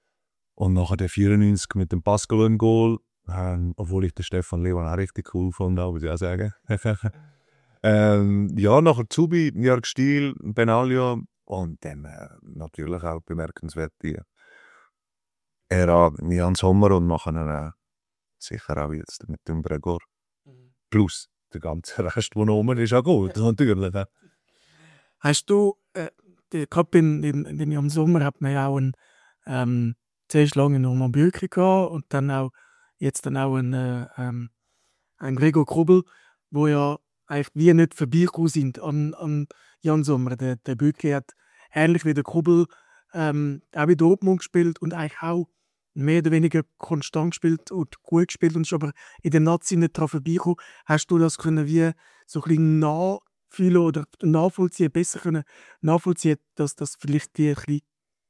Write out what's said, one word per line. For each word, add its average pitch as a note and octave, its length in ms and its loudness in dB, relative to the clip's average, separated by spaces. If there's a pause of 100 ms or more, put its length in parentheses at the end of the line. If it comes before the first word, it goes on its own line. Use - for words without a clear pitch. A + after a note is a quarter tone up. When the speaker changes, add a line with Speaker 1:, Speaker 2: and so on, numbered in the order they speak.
(560)
Speaker 1:
Und F#2 180 0
nachher F2+ 240 0
der F#2 120 -2
vierundneunzig G#2 640 2
mit F#2+ 180 -4
dem F2 100 -4
Pascolo G#2+ 420 0
im A2 120 2
Goal, A2+ 400 2 (320)
ähm, F2 480 -4
obwohl F#2 280 -4
ich E2+ 80 -4
den F2+ 100 -10
Stefan F2+ 380 -4
Lewan F2 260 -2
auch E2+ 100 -4
richtig F#2+ 360 -8
cool F2+ 200 -2
fand, F#2 240 -2
muss F2 260 -4
ich E2 60 -4
auch E2+ 80 -4
sagen. F#2+ 360 -4 (140)
<laughs> G#2+ 440 -4 (720)
Ähm, G#2 720 4
ja, G#2 240 6
nachher C3 260 4
Zubi, E3 480 0
Jörg B2 300 2
Stiel, C#3+ 540 -2
Benaglio A#2+ 840 0 (240)
und F2+ 400 -8
dann, D2 200 -14
äh, - 220 -18 (140)
natürlich D#2+ 600 -10
auch E2 180 -8
bemerkenswert D#2+ 800 -10
die D#2 160 -8 (1500)
Ära E2+ 420 4 (180)
Jan F2 260 0
Sommer G2 360 4
und F2 160 2
nachher, D#2+ 280 -4
äh, D2+ 360 -6 (680)
sicher - 460 -8
auch D2+ 80 -8
jetzt - 360 -14
mit D2+ 180 -12
dem D#2+ 140 -6
Gregor. E2 380 -6 (460)
Speaker 2:
Mhm. - 280 -20 (160)
Speaker 1:
Plus G2+ 400 0 (240)
der D#2+ 80 -14
ganze E2+ 440 -8
<laughs> E2 100 -8
Rest, - 200 -6
der G#2+ 100 0
noch G#2+ 100 2
rum A2 160 0
ist, A#2 220 0
auch B2 100 4
gut, A2 340 0
Speaker 2:
Ja. A2 60 0
Speaker 1:
natürlich, G#2 500 2
ja. G2 140 -6 (1120)
Speaker 2:
Hast - 300 -2
du, G3+ 280 2 (160)
äh, E3 160 -10 (440)
die, D#3 160 -4
gerade E3+ 280 2
in, D3+ 260 4
in, D3 220 -2
in D3 260 -6
Jan D3 180 -2
Sommer D#3 340 2
hat C#3 180 -4
man C#3 120 -2
ja C#3 140 -2
auch C#3 100 -2
einen, C3 160 0 (520)
ähm, B2 500 -2 (340)
zuerst D3 260 2
lange C#3+ 240 2
Norman B2+ 320 0
Bürki E3 360 2
gehabt F#3 440 2
und D#3 180 -10
dann C#3 220 -2
auch, C3+ 200 -4 (460)
jetzt - 280 -4
dann C3+ 120 -4
auch C3+ 180 0
einen, B2+ 180 -2
äh, B2 340 -4 (100)
ähm, A#2+ 320 -8 (680)
einen C3+ 180 -6
Gregor D3 300 4
Krubbel, F3 380 4 (460)
wo D3 180 0
ja D3 300 0 (280)
eigentlich C#3+ 300 -6
wie E3+ 180 6
nicht E3 200 4
vorbeigekommen E3 560 0
sind C#3 300 -4
an, D3+ 360 -4
an D3 320 -6 (340)
Jan D#3 240 2
Sommer. B2+ 320 -2
Der, B2+ 200 -4
der C3 180 -8
Bürki D3 360 0
hat C#3 200 -6 (420)
ähnlich D#3+ 320 2
wie D#3 80 2
der C#3 100 -2
Krubbel, E3+ 440 2 (460)
ähm, D3 480 -4 (140)
auch D3+ 100 -2
bei E3+ 100 6
Dortmund F#3 440 4
gespielt E3+ 400 0
und E3+ 140 -6
eigentlich D#3 280 -8
auch E3+ 280 -4 (440)
mehr D#3 260 2
oder D#3 120 2
weniger D#3+ 300 4 (160)
konstant D#3+ 540 -4
gespielt E3 400 -2
und F3+ 320 -8
gut E3+ 240 2
gespielt E3 280 0
und E3 60 0
ist D#3 120 -4
aber D3 180 -4 (320)
in D3 80 -2
der D#3 100 4
Nazi E3+ 340 2
nicht E3 220 2
dran D#3+ 100 0
vorbeigekommen. E3 500 -2 (280)
Hast D#3 260 -2
du F3 60 4
das E3 200 2
können D#3 280 0
wie E3 260 2 (340)
so - 180 -8
ein - 40 -8
bisschen D#3 320 4
nachfühlen F3 1000 0
oder D#3 240 -2 (160)
nachvollziehen, E3+ 720 0
besser F3 280 -4
können D#3+ 240 -4 (380)
nachvollziehen, E3 560 0 (180)
dass D3+ 200 -4
das - 240 -10
vielleicht D3 380 -4
die D3+ 120 2
ein C#3+ 60 -2
bisschen, D3 260 -6 (480)